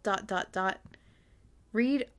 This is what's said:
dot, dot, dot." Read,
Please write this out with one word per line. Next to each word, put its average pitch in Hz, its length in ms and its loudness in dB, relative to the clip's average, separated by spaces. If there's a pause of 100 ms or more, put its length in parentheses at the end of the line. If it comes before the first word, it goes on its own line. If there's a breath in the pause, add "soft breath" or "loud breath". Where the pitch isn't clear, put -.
dot, 202 240 -2
dot, 180 240 -2
dot." 185 280 -2 (920 soft breath)
Read, 254 360 2 (120)